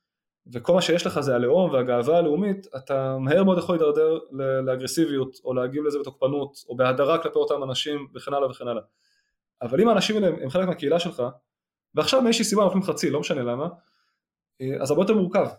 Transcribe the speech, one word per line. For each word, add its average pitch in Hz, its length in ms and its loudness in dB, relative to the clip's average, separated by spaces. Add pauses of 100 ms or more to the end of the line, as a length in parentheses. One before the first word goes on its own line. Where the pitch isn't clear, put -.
(540)
וכל 123 200 0
מה 180 80 4
שיש 170 240 0
לך 175 140 -2
זה 131 160 0
הלאום 139 360 4
והגאווה 123 460 2
הלאומית, 190 500 0 (100)
אתה 135 420 -4
מהר 147 240 2
מאוד 190 140 4
יכול 170 180 0
להידרדר 156 440 2 (120)
ל-, 135 280 -2
לאגרסיביות, 131 840 -2
או 127 100 -4
להגיב 131 300 -2
לזה 143 160 -2
בתוקפנות, 139 580 -4 (120)
או 123 80 -8
בהדרה 135 460 2
כלפי 151 160 -2
אותם 143 240 -2
אנשים, 139 520 -6
וכן 139 180 -8
הלאה 139 160 0
וכן 123 180 -10
הלאה. 113 160 -6 (760)
אבל 123 200 0
אם 226 60 6
האנשים 214 280 2
האלה 196 120 2
הם, 156 140 2
הם 135 80 -6
חלק 180 180 0
מהקהילה 156 320 0
שלך, 165 240 -4 (720)
ועכשיו 156 260 2
מאיזושהי 226 240 2
סיבה 202 160 2
הם 196 60 6
אוכלים 185 160 2
חציל, 151 300 -2
לא 147 60 0
משנה 147 240 -4
למה, 123 240 -4 (960)
אה, 135 200 -6
אז 135 100 -2
הרבה 151 100 4
יותר 202 120 2
מורכב. 180 340 2 (120)